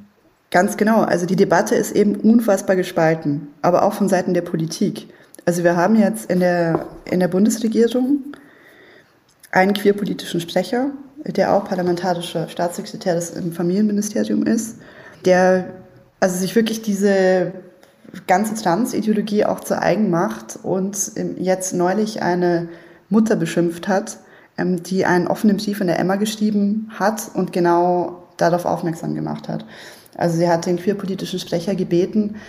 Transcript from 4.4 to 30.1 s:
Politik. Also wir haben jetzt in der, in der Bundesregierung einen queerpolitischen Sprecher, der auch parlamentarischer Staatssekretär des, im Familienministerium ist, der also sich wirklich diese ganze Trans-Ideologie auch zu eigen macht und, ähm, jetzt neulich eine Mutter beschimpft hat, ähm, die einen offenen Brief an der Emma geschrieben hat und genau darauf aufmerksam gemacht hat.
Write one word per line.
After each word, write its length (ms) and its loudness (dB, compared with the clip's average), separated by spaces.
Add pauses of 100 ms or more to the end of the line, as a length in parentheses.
Politik. 640 -4 (360)
Also 200 0
wir 100 4
haben 220 4
jetzt 340 2
in 80 2
der, 480 2 (240)
in 80 2
der 80 2
Bundesregierung 960 2 (1300)
einen 240 2
queerpolitischen 640 -2
Sprecher, 520 -2 (320)
der 300 0
auch 100 2
parlamentarischer 840 -4
Staatssekretär 680 -4
des, 140 -4
im 220 -6
Familienministerium 920 0
ist, 320 -2 (480)
der 500 4 (460)
also 180 0
sich 160 -2
wirklich 280 0
diese 720 2 (760)
ganze 260 2
Trans-Ideologie 920 0
auch 160 -2
zu 220 -4
eigen 260 2
macht 540 -2
und, 540 -4
ähm, 200 -4
jetzt 380 -2
neulich 480 0
eine 460 0 (420)
Mutter 260 4
beschimpft 520 -2
hat, 300 -2 (400)
ähm, 240 0
die 240 -2
einen 220 2
offenen 280 2
Brief 240 -4
an 60 0
der 120 0
Emma 180 0
geschrieben 800 -2
hat 340 -2
und 200 -4
genau 760 0 (100)
darauf 260 2
aufmerksam 500 -4
gemacht 340 -6
hat. 160 -6 (520)